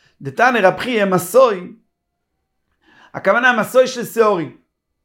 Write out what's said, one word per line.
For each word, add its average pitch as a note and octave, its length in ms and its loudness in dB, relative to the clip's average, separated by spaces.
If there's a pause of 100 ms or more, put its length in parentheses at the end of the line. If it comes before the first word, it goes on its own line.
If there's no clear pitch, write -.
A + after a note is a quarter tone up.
(220)
דתנא A3+ 400 0
רב F3+ 160 2
חייא A3+ 260 -2
מסוי, F#3+ 680 0 (1400)
הכוונה A#3 460 0
מסוי B3 260 2
של A#3+ 180 -8
שעורים. G3 520 -2 (480)